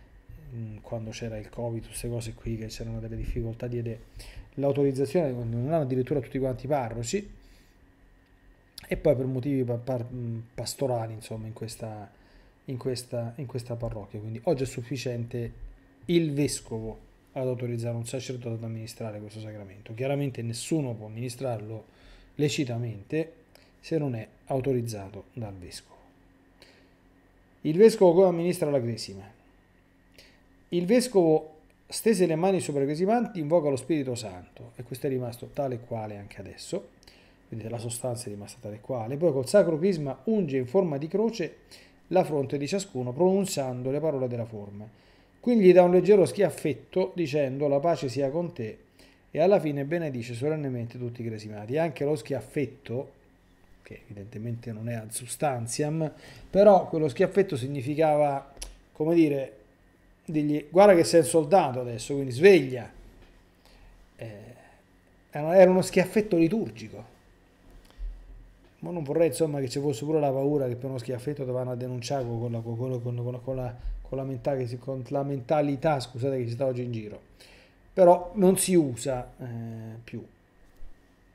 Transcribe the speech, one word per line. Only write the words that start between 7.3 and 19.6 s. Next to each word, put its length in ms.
e 60
poi 200
per 100
motivi 380
pa-, 140
par-, 360
mm, 260
pastorali, 600
insomma, 340
in 60
questa, 560
in 120
questa, 600
in 80
questa 300
parrocchia. 440
Quindi 240
oggi 200
è 20
sufficiente 880
il 280
vescovo 720
ad 140
autorizzare 480
un 100
sacerdote 500
ad 80
amministrare 560
questo 200
sacramento. 540